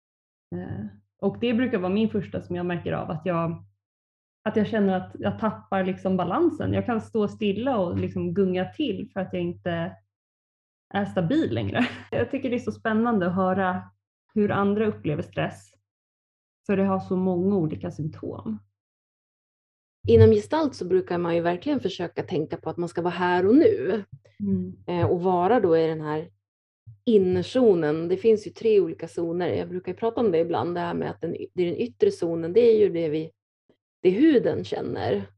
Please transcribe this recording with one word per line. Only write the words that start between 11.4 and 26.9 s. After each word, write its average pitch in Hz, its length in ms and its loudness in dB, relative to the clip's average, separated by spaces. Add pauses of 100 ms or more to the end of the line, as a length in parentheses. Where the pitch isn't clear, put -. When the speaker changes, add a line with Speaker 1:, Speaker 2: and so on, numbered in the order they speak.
Speaker 1:
längre. 160 320 0 (120)
<laughs> - 120 -20
Jag 233 200 -2
tycker 269 200 -4
det 247 60 0
är - 20 -4
så 220 140 -4
spännande 220 540 0
att 180 80 0
höra 185 480 0 (520)
hur 208 160 2
andra 202 360 2
upplever 170 360 -2
stress, - 520 -8 (920)
för 202 100 0
det 196 80 2
har 190 160 0
så 190 160 -4
många 185 400 2
olika 165 340 -2
symptom. - 680 -8 (1500)
Speaker 2:
Inom 220 220 10
gestalt 269 440 2
så - 100 -8
brukar 180 340 0
man 170 160 -2
ju 170 60 2
verkligen 175 400 -2
försöka 175 420 -6
tänka 160 340 -6
på 160 140 -8
att 156 60 -10
man 170 120 -4
ska 175 140 -6
vara 180 120 -2
här 180 320 0
och 226 80 6
nu. 208 500 2 (360)
Speaker 1:
Mm. 185 360 -4 (100)
Speaker 2:
Eh, 170 240 0
och 175 120 0
vara 190 380 2
då 165 160 4
i 160 100 4
den 160 140 -4
här 156 300 -6 (760)